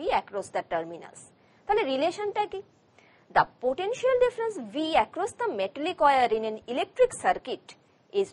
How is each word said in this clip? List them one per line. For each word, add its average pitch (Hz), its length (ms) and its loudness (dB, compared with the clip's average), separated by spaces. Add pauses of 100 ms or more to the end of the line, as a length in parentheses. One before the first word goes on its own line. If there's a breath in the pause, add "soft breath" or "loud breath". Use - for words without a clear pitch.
(220)
across 202 340 -8
the 180 80 -2 (100)
terminals। 165 480 -8 (440 soft breath)
তাহলে 415 180 2 (100)
রিলেশনটা 392 580 -2
কি? 392 100 -10 (760 soft breath)
The 165 80 8 (200)
potential 403 520 0 (100)
difference 453 300 -4 (180)
V - 20 -6 (300)
across 359 260 -6 (100)
the 480 60 -2 (120)
metallic 285 460 -4
wire 262 320 6
in 220 140 -2
an 214 60 -8 (160)
electric 403 380 2 (120)
circuit - 420 0 (540 soft breath)
is 196 140 2